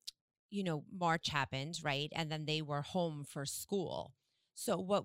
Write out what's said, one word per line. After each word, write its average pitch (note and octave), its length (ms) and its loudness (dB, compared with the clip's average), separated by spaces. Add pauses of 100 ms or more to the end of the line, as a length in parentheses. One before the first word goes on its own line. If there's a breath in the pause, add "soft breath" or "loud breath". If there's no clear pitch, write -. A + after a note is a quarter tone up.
(500)
you G3+ 140 -2
know, D#3+ 280 0
March E3+ 380 2
happened, C#3+ 540 0
right? D3 320 0
And D#3+ 160 0
then D#3 140 -2
they D#3 160 2
were C#3+ 200 -2
home D3+ 460 0
for C#3 180 -6
school. - 680 -2 (440)
So F#3+ 200 2
what F#3+ 280 2